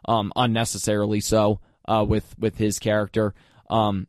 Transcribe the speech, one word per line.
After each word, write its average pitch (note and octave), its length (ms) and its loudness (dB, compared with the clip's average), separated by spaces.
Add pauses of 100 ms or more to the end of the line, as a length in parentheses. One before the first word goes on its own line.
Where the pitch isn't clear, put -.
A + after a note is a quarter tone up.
um, G#2+ 300 0
unnecessarily G#2+ 840 0
so, G#2+ 400 2 (260)
uh, G#2+ 200 2
with, - 320 -2
with A2 180 -2
his G#2 220 0
character. G#2+ 560 0 (340)
Um, G#2 400 0